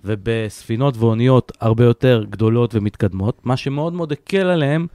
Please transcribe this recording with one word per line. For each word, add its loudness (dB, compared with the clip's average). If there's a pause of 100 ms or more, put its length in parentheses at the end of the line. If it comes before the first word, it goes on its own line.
ובספינות -4
ואוניות 2 (100)
הרבה 2
יותר 2
גדולות 0
ומתקדמות, -2
מה -2
שמאוד -6
מאוד -6
הקל -2
עליהם 0